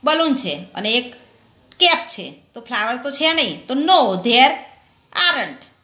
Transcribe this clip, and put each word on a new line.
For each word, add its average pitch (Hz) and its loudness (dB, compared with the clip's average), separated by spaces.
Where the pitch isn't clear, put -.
balloon 311 2
છે 180 -4
અને 208 -6
એક 247 -4
cap 339 2
છે, 151 -10
તો 233 -18
flower 226 -6
તો 277 -8
છે 311 0
નહીં, 247 -4
તો 254 -6
no, 320 4
there 240 4
aren't. 285 -2